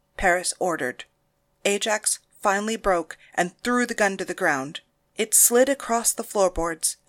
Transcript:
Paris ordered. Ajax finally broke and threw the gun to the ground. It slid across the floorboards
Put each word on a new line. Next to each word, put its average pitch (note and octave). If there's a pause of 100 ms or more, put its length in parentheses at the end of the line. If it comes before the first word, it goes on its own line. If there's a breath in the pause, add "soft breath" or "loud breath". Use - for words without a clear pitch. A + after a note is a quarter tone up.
(160)
Paris F3+
ordered. D3 (640)
Ajax G#3 (220)
finally G#3
broke F3 (160 soft breath)
and F3+
threw B3
the A#3+
gun G3
to F#3
the F3
ground. D3+ (340)
It A3
slid B3+
across A#3
the A3
floorboards E3+ (120)